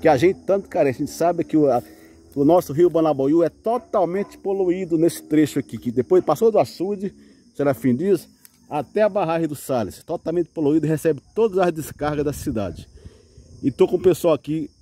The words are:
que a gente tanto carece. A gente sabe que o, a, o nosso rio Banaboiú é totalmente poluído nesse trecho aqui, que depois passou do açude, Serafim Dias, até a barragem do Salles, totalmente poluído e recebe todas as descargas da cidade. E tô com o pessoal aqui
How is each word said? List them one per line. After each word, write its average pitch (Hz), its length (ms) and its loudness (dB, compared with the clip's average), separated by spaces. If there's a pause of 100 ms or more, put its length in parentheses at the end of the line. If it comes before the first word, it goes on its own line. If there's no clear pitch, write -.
que 160 80 4
a 151 80 6
gente 175 240 2
tanto 190 260 -2
carece. 147 360 0
A 143 40 -4
gente - 80 -12
sabe 170 300 0
que - 140 0
o, 147 120 4
a, 120 120 2 (520)
o 143 80 0
nosso 160 300 4
rio 170 160 4
Banaboiú 156 540 2
é 156 80 0
totalmente 208 880 -4
poluído 185 580 -2
nesse 160 260 0
trecho 151 360 0
aqui, - 180 -8
que 117 160 -6
depois 127 320 2
passou 220 260 2
do 208 80 2
açude, 185 560 -4 (400)
Serafim 139 400 0
Dias, 170 320 -2 (440)
até 147 320 -4
a 214 80 4
barragem 165 360 -2
do 151 80 -6
Salles, 120 480 -6
totalmente 165 460 -4
poluído 151 380 0
e - 20 -2
recebe 160 340 -2 (120)
todas 214 240 0
as 180 120 2
descargas 147 540 -6
da 143 80 -4
cidade. 101 560 -8 (760)
E 139 80 0
tô 185 160 2
com 180 100 -4
o 170 60 -4
pessoal 170 300 2
aqui 151 380 -4 (120)